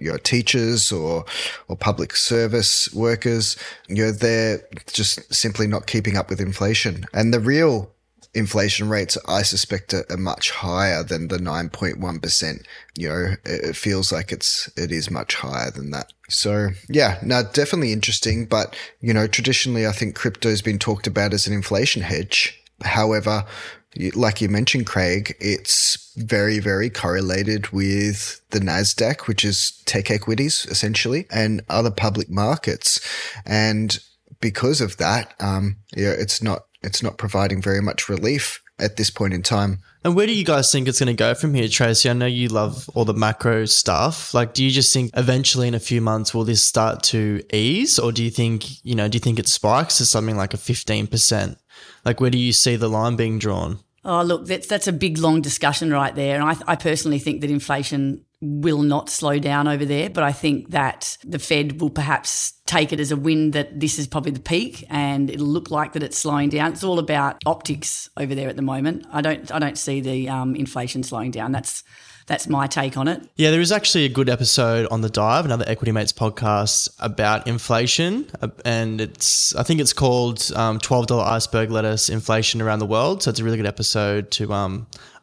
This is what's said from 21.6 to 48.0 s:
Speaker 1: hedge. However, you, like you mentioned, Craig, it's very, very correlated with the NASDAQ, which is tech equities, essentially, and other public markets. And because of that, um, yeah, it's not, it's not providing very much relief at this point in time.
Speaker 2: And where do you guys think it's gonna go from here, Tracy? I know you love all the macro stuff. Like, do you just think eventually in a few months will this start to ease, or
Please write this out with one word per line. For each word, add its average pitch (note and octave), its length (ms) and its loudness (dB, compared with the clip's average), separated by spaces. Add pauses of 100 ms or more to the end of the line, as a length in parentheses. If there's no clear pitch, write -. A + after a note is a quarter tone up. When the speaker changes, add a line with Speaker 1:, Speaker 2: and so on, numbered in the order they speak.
Speaker 1:
hedge. F2+ 580 -2 (220)
However, G#2+ 640 0 (500)
you, F2+ 180 -4
like G#2+ 280 0
you G#2+ 80 0
mentioned, A2+ 380 2
Craig, F#2 520 0
it's - 800 -2
very, G#2+ 420 0
very G2+ 300 0
correlated G2 800 -2
with G2+ 720 -2 (100)
the A2 80 0
NASDAQ, G#2 680 0
which G#2 180 0
is - 400 -2
tech G2 260 0
equities, A2+ 600 0
essentially, A2+ 600 -2
and G#2+ 380 0
other A2+ 220 2
public G#2 400 -2
markets. - 680 0 (440)
And G#2+ 540 2 (420)
because B2 400 0
of G2+ 160 -4
that, G2+ 440 0
um, G2 360 0 (180)
yeah, G2+ 160 0
it's - 320 -2
not, G#2 220 -2 (180)
it's G2 200 -4
not - 160 -4
providing G2 420 0
very G2 220 0
much - 260 -4
relief G#2 540 -2 (160)
at G#2 180 -2
this G#2+ 140 2
point F#2+ 240 0
in F2+ 80 -2
time. G2+ 360 2 (260)
Speaker 2:
And F3 120 4
where G#3 100 4
do A3+ 80 2
you G3 100 0
guys D3 280 4
think C3 160 2
it's A#2+ 100 2
gonna B2 160 2
go A2+ 200 2
from D3+ 200 0
here, A#2 140 2
Tracy? A#2 420 4
I A#2+ 40 2
know B2 120 2
you B2 220 0
love G#2+ 460 -2
all A#2+ 100 2
the G#2+ 100 2
macro A2 520 2
stuff. G#2+ 680 2
Like, A#2 200 2
do C3 100 2
you C3+ 60 4
just C3 220 4
think B2 220 0
eventually B2+ 540 2
in A#2+ 60 0
a A2 60 -2
few A#2+ 200 0
months A2 340 0
will A2+ 100 2
this A2 180 2
start - 420 2
to G#2+ 380 2 (100)
ease, C#3 460 2
or A#2+ 120 2